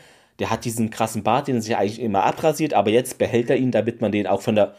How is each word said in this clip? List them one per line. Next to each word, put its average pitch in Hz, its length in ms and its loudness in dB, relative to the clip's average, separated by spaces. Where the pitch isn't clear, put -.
der 95 100 -4
hat 113 160 -4
diesen 113 240 -2
krassen 110 340 -4
Bart, 127 240 0
den 135 80 -2
er 113 60 -2
sich 107 160 -2
eigentlich 104 240 -2
immer 98 240 0
abrasiert, 151 480 0
aber 104 180 4
jetzt 123 260 2
behält 117 320 0
er 139 60 2
ihn, 127 160 0
damit 113 300 0
man 107 100 0
den 104 160 0
auch 98 140 0
von 113 140 0
der 101 240 2